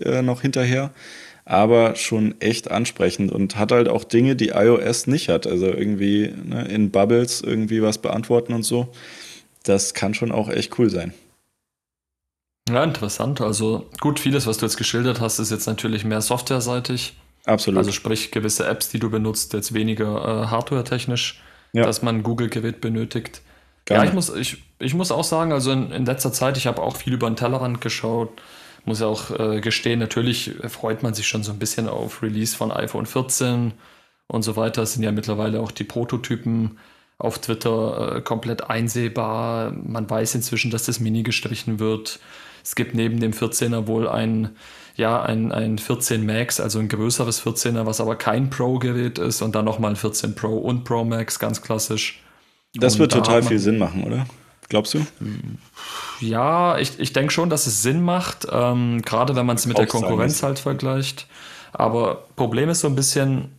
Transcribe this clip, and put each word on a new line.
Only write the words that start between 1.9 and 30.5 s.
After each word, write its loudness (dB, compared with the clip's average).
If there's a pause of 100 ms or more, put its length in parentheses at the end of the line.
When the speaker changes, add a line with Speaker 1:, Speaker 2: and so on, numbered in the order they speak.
Speaker 1:
schon 0
echt 0
ansprechend 0
und -2
hat 0
halt 6
auch 0
Dinge, 4
die 2
I 6
O 8
S -2
nicht 2
hat. 2
Also 0
irgendwie, 2 (100)
ne, -4
in 2
Bubbles 4
irgendwie 0
was 2
beantworten 0
und -2
so. 0 (720)
Das 2
kann 0
schon -2
auch 0
echt -2
cool 6
sein. -4 (1500)
Speaker 2:
Ja, 4
interessant. -2
Also 0 (140)
gut, 0
vieles, 0
was 0
du 0
jetzt -2
geschildert 0
hast, -2
ist -2
jetzt -4
natürlich -2
mehr 0
softwareseitig. -2 (300)
Speaker 1:
Absolut. 2
Speaker 2:
Also 2
sprich, -2
gewisse 0
Apps, -2
die -4
du 0
benutzt, -2
jetzt -4
weniger, 0 (100)
äh, -2
hardwaretechnisch, -2 (320)
Speaker 1:
Ja. 6
Speaker 2:
dass 2
man 2
ein 0
Google-Gerät -2
benötigt. -4 (440)
Speaker 1:
Gar 6
Speaker 2:
Ja, 8
ich 4
Speaker 1:
nicht. 2
Speaker 2:
muss, -2
ich, -6 (160)
ich -2
muss 0
auch 2
sagen, 2
also 2
in, 0
in -2
letzter 0
Zeit, 2
ich -2
hab 0
auch -2
viel -4
über 0
den -2
Tellerrand -2
geschaut, -2 (540)
muss -2
ja 2
auch, -2
äh, 0
gestehen, 0
natürlich -2 (160)